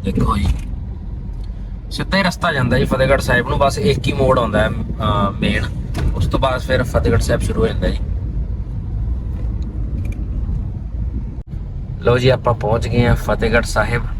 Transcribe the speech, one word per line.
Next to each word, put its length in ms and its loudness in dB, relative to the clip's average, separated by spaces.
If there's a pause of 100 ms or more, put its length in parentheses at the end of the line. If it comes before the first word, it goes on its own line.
ਦੇਖੋ 320 2
ਜੀ, 100 2 (1400)
ਸਿੱਧਾ 260 -2
ਹੀ 60 2
ਰਸਤਾ 300 0
ਜਾਂਦਾ 260 2
ਜੀ 60 2
ਫਤਿਹਗੜ੍ਹ 360 4
ਸਾਹਿਬ 280 2
ਨੂੰ, 100 0
ਬਸ 180 4
ਇੱਕ 300 2
ਹੀ 60 0
ਮੋੜ 260 4
ਆਉਂਦਾ 200 2
ਹੈ, 80 4
ਅਹ, 720 0
ਮੇਨ। 240 2 (520)
ਉਸ 120 2
ਤੋਂ 120 2
ਬਾਅਦ 220 0
ਫਿਰ 220 0
ਫਤਿਹਗੜ੍ਹ 380 2
ਸਾਹਿਬ 200 0
ਸ਼ੁਰੂ 200 0
ਹੋ 60 4
ਜਾਂਦਾ 220 0
ਜੀ। 100 -2 (4000)
ਲਓ 160 4
ਜੀ, 120 4
ਆਪਾਂ 240 4
ਪਹੁੰਚ 340 0
ਗਏ 200 4
ਹਾਂ 80 6
ਫਤਿਹਗੜ੍ਹ 500 2
ਸਾਹਿਬ 380 0 (160)